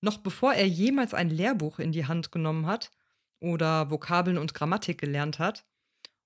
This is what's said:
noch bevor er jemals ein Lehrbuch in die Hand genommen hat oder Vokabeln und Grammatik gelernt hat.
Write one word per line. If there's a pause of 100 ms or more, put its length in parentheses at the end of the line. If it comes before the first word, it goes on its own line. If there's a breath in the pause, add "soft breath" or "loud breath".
noch
bevor
er
jemals
ein
Lehrbuch
in
die
Hand
genommen
hat (480)
oder
Vokabeln
und
Grammatik
gelernt
hat. (600 loud breath)